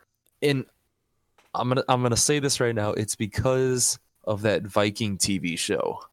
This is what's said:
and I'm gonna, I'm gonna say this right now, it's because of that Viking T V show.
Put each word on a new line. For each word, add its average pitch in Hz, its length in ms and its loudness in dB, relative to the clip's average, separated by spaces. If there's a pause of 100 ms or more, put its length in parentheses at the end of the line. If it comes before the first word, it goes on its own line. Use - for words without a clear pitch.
(420)
and 139 240 2 (880)
I'm 120 160 0
gonna, 127 180 2
I'm 127 140 4
gonna 117 160 2
say 147 220 2
this 139 200 -2
right 117 160 0
now, 107 160 0
it's 104 240 -4
because 127 840 0 (280)
of 104 160 -2
that 101 220 2
Viking 104 540 0
T 98 200 0
V 85 180 -4
show. - 460 -2 (100)